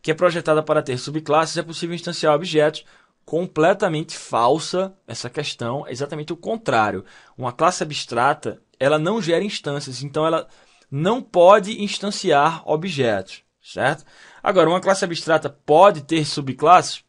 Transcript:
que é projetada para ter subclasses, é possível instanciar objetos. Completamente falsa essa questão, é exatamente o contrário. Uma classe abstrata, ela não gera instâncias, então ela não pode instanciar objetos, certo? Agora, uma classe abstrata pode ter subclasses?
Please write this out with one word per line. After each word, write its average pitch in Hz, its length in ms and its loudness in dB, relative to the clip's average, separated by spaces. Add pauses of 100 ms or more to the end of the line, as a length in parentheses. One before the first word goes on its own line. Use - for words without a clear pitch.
que 156 100 -4
é - 20 0
projetada 160 480 2
para 151 200 0
ter 127 160 -6
subclasses, 156 600 -2
é 170 60 -4
possível 165 320 -8
instanciar 165 400 0
objetos. 151 480 0 (400)
Completamente 165 920 -2
falsa 160 800 -2 (100)
essa 113 220 -12
questão, 139 580 -8
é - 40 -12
exatamente 151 420 -8
o 165 40 -8
contrário. 110 680 -2 (320)
Uma 123 160 -8
classe 175 300 0
abstrata, 131 760 -2 (160)
ela 147 220 2
não 190 220 -2
gera 165 220 -2
instâncias, 143 600 -8
então 147 220 -4
ela 165 220 -2 (420)
não 180 320 -2
pode 190 600 4
instanciar 170 840 -2
objetos, 139 760 -4 (180)
certo? 131 420 -4 (400)
Agora, 185 260 4
uma 180 120 2
classe 190 240 0
abstrata 156 440 -2
pode 160 520 4
ter 160 240 -2
subclasses? 151 840 2